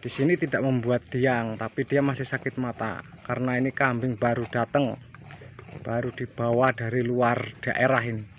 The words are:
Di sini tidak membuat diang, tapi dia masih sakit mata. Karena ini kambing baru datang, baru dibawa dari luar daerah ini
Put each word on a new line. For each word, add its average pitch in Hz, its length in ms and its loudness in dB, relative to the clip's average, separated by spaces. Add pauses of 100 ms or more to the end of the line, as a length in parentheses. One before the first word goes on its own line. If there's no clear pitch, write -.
Di 127 80 -8
sini 160 320 2
tidak 131 240 0
membuat 123 480 2
diang, 117 480 0
tapi 113 240 -4
dia 143 160 2
masih 139 240 0
sakit 127 320 -6
mata. 117 480 -4 (240)
Karena 123 320 0
ini 131 80 2
kambing 127 480 0
baru 120 320 0
datang, 120 480 0 (880)
baru 120 320 -2
dibawa 120 560 2
dari 120 320 -2
luar 120 320 4 (240)
daerah 127 400 4
ini 113 240 -4 (140)